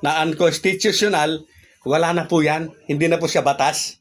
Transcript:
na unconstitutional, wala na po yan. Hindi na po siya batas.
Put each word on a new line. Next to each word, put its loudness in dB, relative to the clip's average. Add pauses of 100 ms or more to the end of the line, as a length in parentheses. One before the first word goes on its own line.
na 0
unconstitutional, 0 (400)
wala 0
na -2
po 2
yan. -2 (160)
Hindi 0
na 2
po -2
siya 0
batas. -2